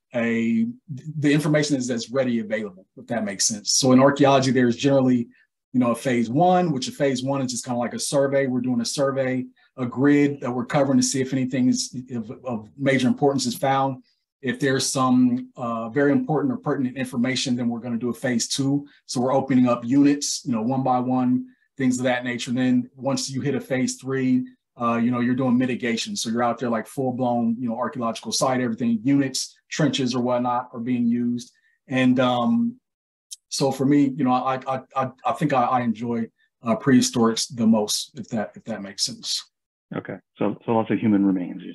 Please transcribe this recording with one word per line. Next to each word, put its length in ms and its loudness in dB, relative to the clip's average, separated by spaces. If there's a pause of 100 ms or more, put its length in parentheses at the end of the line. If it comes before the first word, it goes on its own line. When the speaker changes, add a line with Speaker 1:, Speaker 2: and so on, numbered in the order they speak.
(160)
Speaker 1:
a, 500 0 (540)
the 140 4
information 420 2
is 120 -4
that's 220 -4
ready 300 0
available, 460 -6 (100)
if 120 -20
that 180 -4
makes 180 -4
sense. 300 -2
So 180 4
in 80 8
archaeology, 520 4
there's 260 2
generally, 500 2 (460)
you 80 2
know, 100 2
a 40 -2
phase 340 -2
one, 420 4
which 160 -4
a 40 -8
phase 320 -2
one 180 -4
is 100 -4
just 140 -8
kind 100 -4
of 40 -2
like 140 -4
a 60 -10
survey. 480 0
We're 140 -2
doing 200 0
a 40 -4
survey, 600 -2 (300)
a 100 -4
grid 540 2
that 100 -6
we're 160 -4
covering 320 2
to 60 4
see 180 -2
if 120 -2
anything 340 0
is 280 -2 (200)
of, 160 -8 (140)
of 320 -8
major 300 2
importance 380 2
is 100 -4
found. 460 0 (400)
If 180 -4
there's 260 0
some, 720 2
uh, 320 -6
very 240 2
important 400 0
or 40 -6
pertinent 380 -4
information, 600 -2
then 120 -2
we're 140 -4
gonna 160 -6
do 120 -2
a 40 -4
phase 340 -2
two. 400 -2 (200)
So 120 -6
we're 140 0
opening 340 4
up 160 0
units, 640 2
you 80 -2
know, 80 0
one 220 -2
by 160 2
one, 480 0 (300)
things 200 2
of 80 -4
that 180 0
nature. 280 -6
And 60 -2
then 380 2
once 340 -4
you 120 -6
hit 120 -2
a 80 -2
phase 360 -2
three, 500 0 (320)
uh, 240 0
you 80 2
know, 80 0
you're 160 0
doing 220 2
mitigation. 580 -2
So 140 -6
you're 140 -2
out 160 -2
there, 100 -4
like, 180 -4
full 240 -4
blown, 480 0
you 80 -4
know, 80 -4
archaeological 560 -6
site, 300 0
everything, 420 0
units, 540 0 (120)
trenches 460 0
or 60 0
whatnot 500 -2
are 80 -12
being 280 0
used. 440 -2 (360)
And, 320 2
um, 600 0 (680)
so 220 0
for 140 -2
me, 240 4
you 140 -4
know, 100 2
I, 340 -2
I, 140 -4 (140)
I, 140 -2 (160)
I 60 0
think 220 -2
I, 100 2
I 180 0
enjoy, 460 -2 (340)
uh, 140 -2
prehistorics 800 2
the 100 0
most, 540 2
if 100 -14
that, 260 -6
if 100 -20
that 180 -8
makes 200 -6
sense. 460 -6 (460)
Speaker 2:
Okay. 220 -8 (200)
So, 280 -2
so 80 0
lots 180 0
of 80 0
human 260 2
remains. 380 -2 (120)